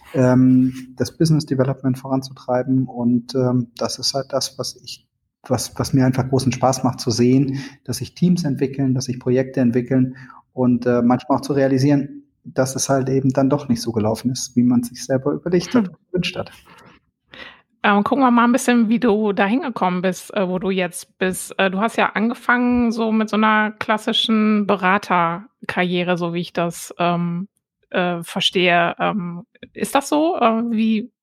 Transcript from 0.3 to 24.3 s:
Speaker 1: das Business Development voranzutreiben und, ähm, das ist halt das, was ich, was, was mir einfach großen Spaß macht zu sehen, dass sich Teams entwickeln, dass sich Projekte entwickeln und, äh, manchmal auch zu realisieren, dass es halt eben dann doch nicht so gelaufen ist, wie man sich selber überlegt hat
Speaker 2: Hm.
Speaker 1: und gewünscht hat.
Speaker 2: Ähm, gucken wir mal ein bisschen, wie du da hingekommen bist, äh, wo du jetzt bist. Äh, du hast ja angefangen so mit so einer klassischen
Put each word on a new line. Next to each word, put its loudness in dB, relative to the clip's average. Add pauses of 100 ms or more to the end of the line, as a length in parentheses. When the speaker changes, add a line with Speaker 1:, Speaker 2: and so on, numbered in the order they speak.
Speaker 1:
das -6
Business 4
Development -2
voranzutreiben -2
und, -2
ähm, 0
das -6
ist -6
halt -6
das, -6
was -10
ich, -20 (380)
was, -4
was -4
mir 4
einfach 0
großen 0
Spaß -2
macht -2
zu -4
sehen, 2 (260)
dass -8
sich -10
Teams 2
entwickeln, -2
dass -4
sich -6
Projekte 0
entwickeln 2 (380)
und, 0
äh, 2
manchmal 2
auch -6
zu -4
realisieren, 2 (220)
dass -2
es -4
halt 0
eben 2
dann 2
doch -2
nicht 0
so -6
gelaufen -2
ist, -6
wie 4
man 4
sich -10
selber -2
überlegt -2
hat 2
Speaker 2:
Hm. -10
Speaker 1:
und -20 (100)
gewünscht -4
hat. -10 (1300)
Speaker 2:
Ähm, 4
gucken 0
wir 4
mal 4
ein 4
bisschen, 2
wie 0
du 2
da 0
hingekommen -2
bist, -4
äh, -2
wo -4
du -4
jetzt -6
bist. -4
Äh, 2
du -4
hast -2
ja 2
angefangen 0
so -2
mit 0
so -2
einer 2
klassischen 0